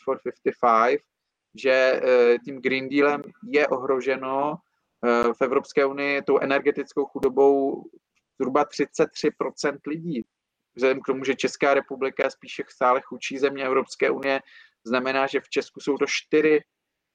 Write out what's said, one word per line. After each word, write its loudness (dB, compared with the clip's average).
for -4
fifty-five, 2
že, 2
eh, 6
tím -12
Green -2
Dealem 2
je 2
ohroženo, -2
eh, 2
v -4
Evropské 0
unii -2
tou 2
energetickou -2
chudobou 2
zhruba 0
třicet -2
tři -2
procent -6
lidí. -8
Vzhledem 0
k -18
tomu, -4
že 0
Česká 0
republika -2
je -2
spíše -14
stále 0
chudší -10
země -2
Evropské 0
unie, -2
znamená, -2
že -2
v -10
Česku -6
jsou -4
to 0
čtyři 2